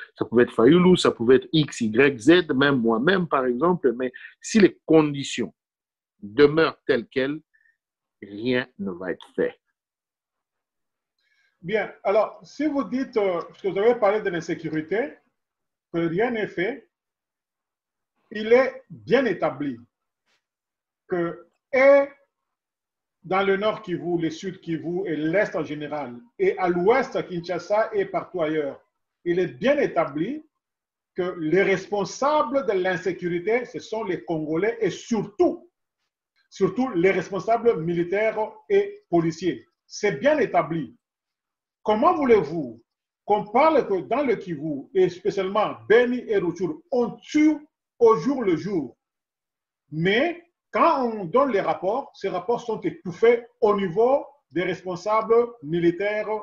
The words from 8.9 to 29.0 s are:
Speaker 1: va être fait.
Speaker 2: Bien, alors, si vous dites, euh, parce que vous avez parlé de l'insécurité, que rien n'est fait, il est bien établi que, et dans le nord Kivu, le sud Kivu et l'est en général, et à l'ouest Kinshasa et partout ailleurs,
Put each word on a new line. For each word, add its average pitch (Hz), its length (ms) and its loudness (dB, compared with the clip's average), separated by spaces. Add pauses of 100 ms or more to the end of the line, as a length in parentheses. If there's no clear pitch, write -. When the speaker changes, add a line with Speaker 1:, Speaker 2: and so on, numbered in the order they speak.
Speaker 1:
va 90 220 -8
être - 220 -14
fait. - 240 -2 (2000)
Speaker 2:
Bien, 196 300 -4 (120)
alors, 202 400 0
si - 220 -4
vous 277 180 -2
dites, 247 320 -4
euh, 190 260 0
parce - 180 -18
que 202 80 -4
vous 175 100 -4
avez 226 180 4
parlé 208 240 2
de 190 100 -4
l'insécurité, 170 840 -4 (800)
que 170 60 -4
rien 170 320 0
n'est 214 160 -4
fait, 196 420 -6 (1400)
il 214 220 -2
est 254 380 2
bien 165 340 0
établi 143 540 -4 (1300)
que, 170 400 -6 (240)
et 277 360 6 (1160)
dans 185 200 0
le 196 120 2
nord 214 260 -2
Kivu, 170 360 -4
le 160 120 -2
sud 180 300 -10
Kivu 165 460 -6
et 156 100 -4
l'est 170 400 -2
en 156 80 -4
général, 147 520 -10 (220)
et 196 200 0
à 185 100 0
l'ouest 190 580 0
Kinshasa 180 680 -4
et 196 100 0
partout 175 380 -6
ailleurs, 151 380 -4 (440)